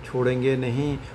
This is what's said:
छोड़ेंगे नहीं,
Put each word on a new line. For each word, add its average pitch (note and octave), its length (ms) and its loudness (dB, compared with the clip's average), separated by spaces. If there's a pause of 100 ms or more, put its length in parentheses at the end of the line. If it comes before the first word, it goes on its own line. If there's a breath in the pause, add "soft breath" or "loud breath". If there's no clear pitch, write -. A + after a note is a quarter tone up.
छोड़ेंगे B2+ 500 2
नहीं, C3+ 420 0 (160 loud breath)